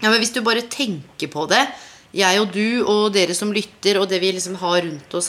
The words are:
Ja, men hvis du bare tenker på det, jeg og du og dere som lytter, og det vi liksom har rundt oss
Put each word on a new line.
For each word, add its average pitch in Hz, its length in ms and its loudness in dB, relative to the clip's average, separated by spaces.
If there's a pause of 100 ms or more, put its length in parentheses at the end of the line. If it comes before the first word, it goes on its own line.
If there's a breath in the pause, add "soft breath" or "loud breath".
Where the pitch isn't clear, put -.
Ja, 214 80 2
men 226 140 2
hvis 233 100 -4
du 254 80 -4
bare 233 220 0
tenker 196 640 -6
på 147 220 -6
det, 247 160 4 (480 loud breath)
jeg 190 260 4
og 208 140 0
du 226 320 0
og 208 260 2
dere 180 220 2
som 208 180 -2
lytter, 202 480 0
og 196 80 2
det 185 140 0
vi 190 100 2
liksom 180 240 -6
har 175 240 2
rundt 151 340 -8
oss 175 140 -2